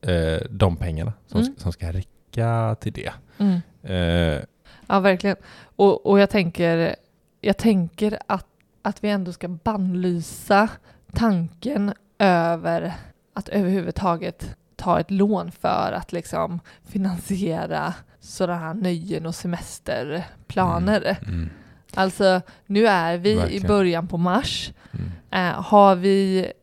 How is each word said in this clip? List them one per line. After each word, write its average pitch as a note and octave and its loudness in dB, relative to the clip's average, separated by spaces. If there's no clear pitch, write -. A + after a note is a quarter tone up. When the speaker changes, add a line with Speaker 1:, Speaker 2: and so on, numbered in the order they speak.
Speaker 1:
eh, D#2+ 0
de G2 2
pengarna E2+ -4
som G#3+ -2
Speaker 2:
Mm. C4 -2
Speaker 1:
s-, - -20
som F2 -4
ska E2 -6
räcka A2+ -4
till G#2+ -6
det. - -10
Speaker 2:
Mm. F#3 2
Speaker 1:
Eh. E2+ 0
Speaker 2:
Ja, G3 2
verkligen. F#3+ 2
Och, G3 4
och G3+ 6
jag G3+ 6
tänker, E3+ 0
jag G3 0
tänker G#3 0
att, F#3+ -2
att - -6
vi G#3 0
ändå F#3+ -2
ska - -10
bannlysa F3+ 0
tanken G#3 0
över E3+ 2
att - -10
överhuvudtaget F3+ -2
ta E3+ 0
ett D#3+ -4
lån G3 0
för - -2
att, - -8
liksom, E3+ -4
finansiera E3+ -4
sådana F3 -4
här D#3+ -8
nöjen F3 -4
och E3 -6
semesterplaner. E3+ -4
Speaker 1:
Mm. F#2+ -8
Mm. E2 -4
Speaker 2:
Alltså, F#3+ 2
nu G#3 4
är F3 2
vi G3+ 2
Speaker 1:
Verkligen. G3 0
Speaker 2:
i - 0
början F3+ 2
på F#3 -6
mars. F3+ -2
Speaker 1:
Mm. F2+ -6
Speaker 2:
Eh, F3+ -2
har G3 8
vi F#3+ 2